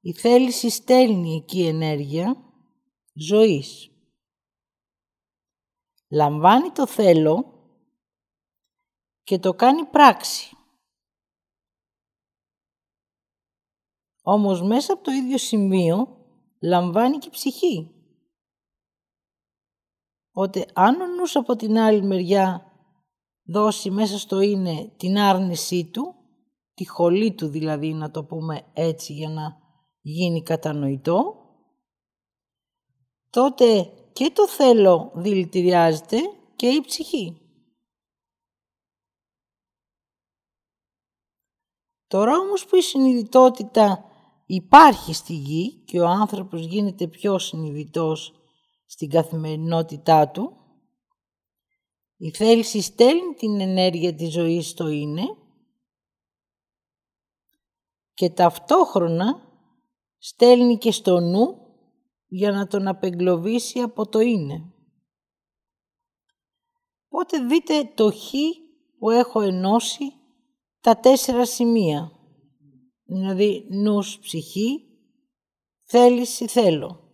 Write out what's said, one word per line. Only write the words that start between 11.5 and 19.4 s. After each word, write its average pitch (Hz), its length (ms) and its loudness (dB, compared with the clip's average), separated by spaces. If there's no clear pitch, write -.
Όμως 190 400 0
μέσα 233 300 -2
από 381 100 -6
το - 80 -8
ίδιο 262 280 -4
σημείο 190 800 -2
λαμβάνει 180 580 0
και - 120 -16
ψυχή. 247 600 -6